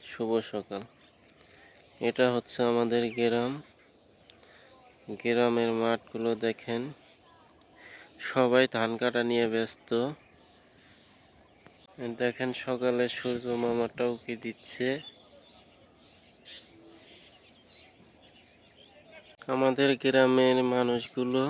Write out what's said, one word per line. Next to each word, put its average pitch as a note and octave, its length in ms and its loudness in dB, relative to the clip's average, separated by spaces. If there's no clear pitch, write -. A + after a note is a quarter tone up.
শুভ A2+ 200 -4
সকাল। G2+ 300 -8
এটা B2+ 180 2
হচ্ছে - 240 -6
আমাদের A#2+ 320 2
গ্রাম। A#2+ 340 0
গ্রামের A#2 500 2
মাঠগুলো A#2 500 -2
দেখেন, A#2 360 -4
সবাই B2+ 320 6
ধান A2+ 140 0
কাটা A#2+ 280 0
নিয়ে A#2+ 240 2
ব্যস্ত। A2+ 360 -4
দেখেন, B2 280 0
সকালে B2 400 2
সূর্য B2 280 -4
মামা A#2+ 240 2
টউকি A#2+ 460 -2
দিচ্ছে। - 440 -6
আমাদের C3 360 2
গ্রামের B2+ 540 6
মানুষগুলো B2 760 0